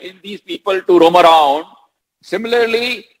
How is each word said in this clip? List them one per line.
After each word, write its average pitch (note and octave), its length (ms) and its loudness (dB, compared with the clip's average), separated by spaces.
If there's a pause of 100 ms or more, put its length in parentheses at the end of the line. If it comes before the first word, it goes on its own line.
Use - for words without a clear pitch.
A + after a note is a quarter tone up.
in F#3 220 -20
these G3 160 -16
people F#3 420 -8
to F3+ 180 2
roam E3+ 160 4
around. D#3+ 500 2 (560)
Similarly, A#3 840 -4 (140)